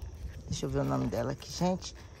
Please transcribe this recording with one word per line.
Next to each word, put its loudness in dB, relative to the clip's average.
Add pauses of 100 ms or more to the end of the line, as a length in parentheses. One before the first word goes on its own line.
(500)
deixa 0
eu 2
ver 4
o 6
nome 4
dela 2
aqui, -8
gente. 2 (260)